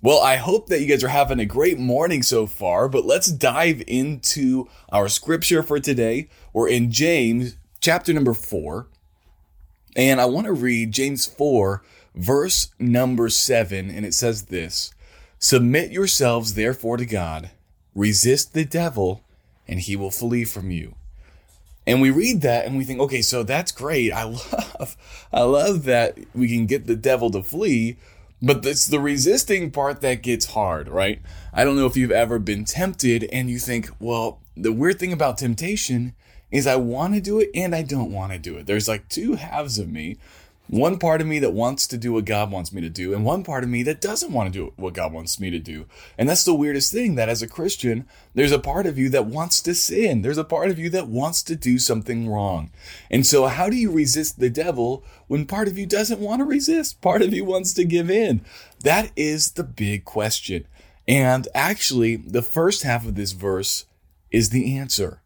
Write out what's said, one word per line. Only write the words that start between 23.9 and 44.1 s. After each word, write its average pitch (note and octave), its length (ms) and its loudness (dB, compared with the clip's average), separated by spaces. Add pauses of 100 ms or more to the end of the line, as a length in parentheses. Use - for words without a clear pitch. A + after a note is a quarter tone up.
I G#2 100 -4
<laughs> - 0 -
love, - 720 -8 (360)
I A#2+ 100 4
love D3 440 2
that A#2+ 300 2 (200)
we B2 100 2
can A#2 200 0
get B2 200 -2
the A#2 80 2
devil A#2 380 2
to G2 100 -2
flee." A#2+ 540 0 (440)
But B2+ 240 2
it's C#3+ 220 0
the C#3+ 140 0
resisting D3+ 720 0
part C#3+ 300 -2
that B2+ 200 0
gets A#2 240 -2
hard, F2+ 420 -4
right? F#2+ 320 -2 (320)
I A2+ 120 4
don't C#3 100 4
know C#3 120 4
if B2 100 0
you've B2+ 160 2
ever A#2 260 4
been G#2 260 -2
tempted B2+ 680 0
and B2+ 180 -2
you A#2+ 80 -4
think, A#2+ 400 -4
"Well, A#2 400 -4 (180)
the G2+ 140 0
weird D3+ 300 2
thing F3+ 120 -4
about C#3+ 260 0
temptation B2+ 760 -2 (380)
is C#3+ 120 2
I C3+ 120 4
wanna C3 440 0
do G3+ 200 0
it G3+ 120 2
and F3 220 -2
I E3 80 -2
don't C3 300 -2
wanna F#2+ 260 -6
do E2 180 -10
it." - 120 -14
There's, G#2 180 2
like, G#2+ 220 -4
two A#3 260 -2
halves C#3+ 420 -6
of F#2 140 -4
me. D#2 280 -10 (520)
One E3 280 2
part D#3+ 240 2
of D#3 40 -2
me D#3 120 0
that A#2 160 2
wants B2 320 0
to B2+ 100 -6
do A#2 160 -4
what A2+ 140 0
God G#2 240 0
wants F#2 240 -8
me F#2 80 -6
to E2 80 -6
do, F2+ 240 -4
and G#2+ 100 0
one E3 180 0
part C#3+ 220 -4
of B2 60 -4
me A#2+ 140 0
that D3+ 180 -4
doesn't F4+ 300 -4